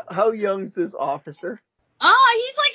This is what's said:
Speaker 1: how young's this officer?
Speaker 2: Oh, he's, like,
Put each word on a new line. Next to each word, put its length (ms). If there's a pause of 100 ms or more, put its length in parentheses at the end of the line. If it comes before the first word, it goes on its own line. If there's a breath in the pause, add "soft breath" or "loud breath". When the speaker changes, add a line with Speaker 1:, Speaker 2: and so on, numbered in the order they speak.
(120)
Speaker 1:
how 200
young's 440
this 220
officer? 600 (400)
Speaker 2:
Oh, 360
he's, 220
like, 180